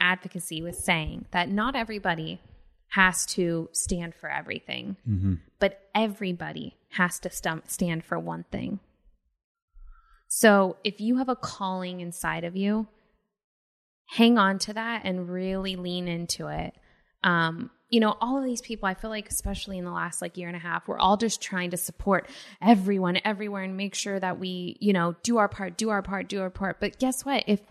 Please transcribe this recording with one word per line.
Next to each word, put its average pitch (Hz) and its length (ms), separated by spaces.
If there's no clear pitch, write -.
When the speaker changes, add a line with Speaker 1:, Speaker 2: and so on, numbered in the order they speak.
Speaker 1:
advocacy, 180 600
was 175 200
saying 160 500
that 175 180
not 226 260
everybody 185 640
has 185 360
to 170 460
stand 170 420
for 151 160
everything, - 680
Speaker 2:
Mm-hmm. 95 260
Speaker 1:
but - 200
everybody 180 840
has 175 280
to 185 80
stum-, - 420
stand 165 340
for 170 140
one 170 320
thing. 190 300
So 196 560
if 202 160
you 233 180
have 262 100
a 247 80
calling 185 640
inside 170 440
of 175 120
you, 208 300
hang 233 300
on 196 220
to 214 140
that 226 300
and 180 240
really 190 480
lean 180 320
into 170 400
it. 156 240
Um, 170 480
you 233 100
know, 214 200
all 254 180
of 269 60
these 247 180
people, 214 260
I 185 60
feel 220 160
like, 214 180
especially 196 480
in 180 80
the 175 60
last, 170 320
like, 175 160
year 175 100
and 175 80
a 170 40
half, 170 280
we're - 100
all 196 180
just 214 260
trying 180 300
to 180 40
support - 520
everyone 190 600
everywhere 202 400
and 190 120
make 196 180
sure 196 240
that 185 200
we, 180 420
you 202 120
know, 170 320
do 233 140
our 202 100
part, 185 280
do 220 140
our 202 100
part, 190 280
do 196 120
our 185 100
part. 185 300
But 202 200
guess 262 240
what? 277 240
If 202 120